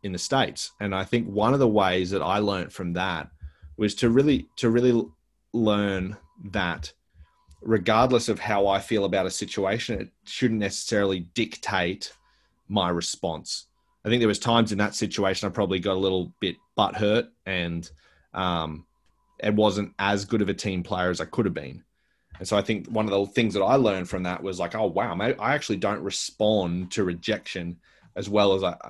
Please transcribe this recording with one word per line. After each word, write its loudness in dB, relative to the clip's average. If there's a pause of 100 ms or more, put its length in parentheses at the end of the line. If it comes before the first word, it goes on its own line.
in -6
the -6
States. -2
And -2
I -2
think 0
one 2
of 2
the 6
ways 2
that -2
I 0
learned -2
from -6
that -4 (460)
was 0
to 2
really, 4 (100)
to 2
really 4
l-, 0 (420)
learn 0 (360)
that -4 (680)
regardless 4
of 0
how 0
I 4
feel 0
about 0
a -4
situation, -2
it -10 (160)
shouldn't 0
necessarily 0 (140)
dictate -2 (560)
my 2
response. -4 (380)
I -2
think 4
there 4
was 2
times 4
in -2
that 0
situation -2
I -2
probably 0
got 0
a -2
little 0
bit -4 (220)
butthurt 2 (180)
and, -4 (440)
um, -4 (560)
it 0
wasn't 2
as 0
good 0
of 0
a -2
team -4
player -2
as -4
I -4
could -2
have 0
been. -10 (560)
And -12
so 0
I 4
think -2
one 0
of -2
the 2
things 0
that 2
I 6
learned 2
from -4
that -4
was -6
like, -4
Oh, 0
wow, -2
maybe -2
I 0
actually -2
don't -2
respond -2
to -2
rejection -6 (380)
as -8
well 4
as 0
I, -2 (140)